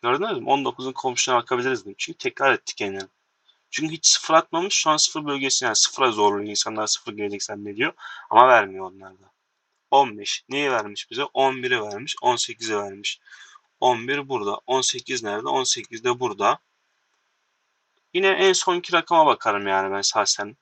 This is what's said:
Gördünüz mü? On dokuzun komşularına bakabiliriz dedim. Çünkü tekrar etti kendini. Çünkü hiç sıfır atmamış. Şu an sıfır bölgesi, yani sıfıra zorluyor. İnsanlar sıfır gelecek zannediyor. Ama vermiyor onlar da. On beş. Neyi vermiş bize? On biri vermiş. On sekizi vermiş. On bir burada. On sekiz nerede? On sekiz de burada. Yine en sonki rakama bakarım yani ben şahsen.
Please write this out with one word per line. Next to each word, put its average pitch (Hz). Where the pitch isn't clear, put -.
Gördünüz 147
mü? 113
On 135
dokuzun 127
komşularına 123
bakabiliriz 123
dedim. 101
Çünkü -
tekrar 131
etti -
kendini. 98
Çünkü 156
hiç 160
sıfır -
atmamış. 165
Şu -
an 151
sıfır 151
bölgesi, 135
yani 110
sıfıra -
zorluyor. 104
İnsanlar 107
sıfır -
gelecek 101
zannediyor. 104
Ama 117
vermiyor 98
onlar 95
da. -
On 131
beş. -
Neyi 139
vermiş 104
bize? 113
On 135
biri 123
vermiş. 104
On 123
sekizi 110
vermiş. 101
On 120
bir 139
burada. 104
On 131
sekiz 127
nerede? 107
On 135
sekiz 113
de 123
burada. 110
Yine 190
en 190
sonki 180
rakama 165
bakarım 104
yani 95
ben 98
şahsen. 104